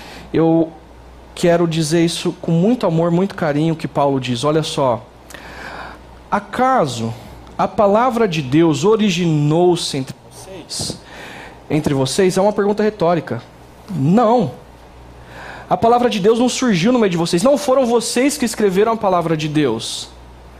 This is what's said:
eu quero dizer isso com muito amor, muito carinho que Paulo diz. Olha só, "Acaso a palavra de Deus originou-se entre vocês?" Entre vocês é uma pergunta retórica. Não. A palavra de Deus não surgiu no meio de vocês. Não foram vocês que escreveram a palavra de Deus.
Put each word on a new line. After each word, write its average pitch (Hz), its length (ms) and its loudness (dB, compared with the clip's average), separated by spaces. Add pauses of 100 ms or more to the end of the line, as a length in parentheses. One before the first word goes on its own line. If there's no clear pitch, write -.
(320)
eu 165 400 2 (640)
quero 170 340 2
dizer 160 340 0
isso 170 380 -2
com - 100 -6
muito 208 360 2
amor, 165 240 0
muito 185 240 0
carinho 156 420 0
que 160 100 -8
Paulo 139 320 0
diz. 123 240 -4
Olha 151 200 0
só, 127 420 -2 (1300)
"Acaso 185 840 -2 (460)
a 185 100 0
palavra 226 580 2
de 160 140 -2
Deus 147 440 2
originou-se 170 1120 2
entre 131 180 -8 (140)
vocês?" - 680 -12 (720)
Entre 151 220 0
vocês 139 460 0
é - 20 4
uma 202 120 2
pergunta 175 300 0
retórica. 170 600 -2 (480)
Não. 196 640 2 (1160)
A - 80 0
palavra 240 320 4
de 208 120 -2
Deus 220 180 4
não 247 100 2
surgiu 226 420 2
no 254 80 4
meio 208 120 2
de 175 80 -2
vocês. 170 240 0
Não 269 160 4
foram 262 260 2
vocês 240 540 0
que 254 80 0
escreveram 208 460 0
a 220 40 -2
palavra 175 400 0
de 156 120 -4
Deus. 147 600 -2 (520)